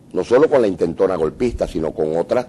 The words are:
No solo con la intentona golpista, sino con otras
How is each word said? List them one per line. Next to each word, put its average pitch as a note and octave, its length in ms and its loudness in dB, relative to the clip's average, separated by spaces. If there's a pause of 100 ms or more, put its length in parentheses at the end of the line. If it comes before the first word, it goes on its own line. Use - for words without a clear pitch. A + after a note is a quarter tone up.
(120)
No F2 120 -4
solo C3+ 240 4
con C#3 140 4
la G#2+ 60 2
intentona F2+ 480 0
golpista, F2 500 -2
sino D#2+ 260 -4
con D#2 240 -2
otras A2+ 320 -2